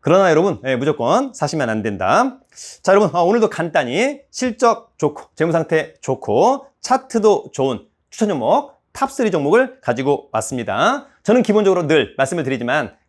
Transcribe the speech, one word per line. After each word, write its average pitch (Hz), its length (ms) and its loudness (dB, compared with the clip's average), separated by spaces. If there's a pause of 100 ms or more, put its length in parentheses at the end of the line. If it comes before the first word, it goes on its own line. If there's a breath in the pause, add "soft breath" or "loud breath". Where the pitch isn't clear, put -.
그러나 185 240 4
여러분, 170 360 2
예, 131 100 0
무조건 151 580 0
사시면 147 360 -4
안 107 120 -4
된다. 110 560 0 (440 loud breath)
자, 190 100 2
여러분, 196 240 4
어, 175 80 2
오늘도 214 260 2
간단히 165 720 -2 (120)
실적 233 640 -2
좋고 - 360 -4
재무 160 200 -2
상태 160 480 -2
좋고 139 640 0 (160)
차트도 220 720 0
좋은 131 320 -2 (240)
추천 - 180 -4
종목 175 460 0 (180)
탑쓰리 247 400 -2
종목을 180 480 0
가지고 135 540 -2
왔습니다. 123 720 -2 (160 soft breath)
저는 240 180 4
기본적으로 190 460 2
늘 139 300 2
말씀을 135 260 -2
드리지만 127 500 -4 (160)